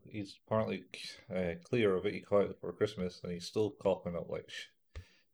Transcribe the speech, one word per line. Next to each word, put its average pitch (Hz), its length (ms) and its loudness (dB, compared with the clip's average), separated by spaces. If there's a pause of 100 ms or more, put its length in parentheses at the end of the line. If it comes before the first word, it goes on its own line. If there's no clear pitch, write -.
he's 104 380 -8
apparently, 107 380 0 (500)
uh, 90 200 0 (100)
clear 104 320 4
of 90 100 0
it. 98 80 0
He 92 60 -6
caught 101 240 4
it - 40 0
before - 240 -8
Christmas, - 500 -2
and 90 100 -4
he's 87 120 -6
still 107 260 2
coughing 87 440 0
up - 160 -4
like - 180 -6
sh-, - 520 -14 (340)